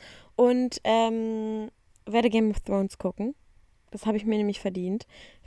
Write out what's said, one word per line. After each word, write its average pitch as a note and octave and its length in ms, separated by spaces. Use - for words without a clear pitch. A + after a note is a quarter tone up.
und, B3 480
ähm, A3 840
werde A3+ 260
Game A3 180
of G3+ 120
Thrones G3 360
gucken. G#3 380
Das G#3 140
hab A3 80
ich G#3+ 100
mir G#3+ 140
nämlich G#3 220
verdient, F#3 480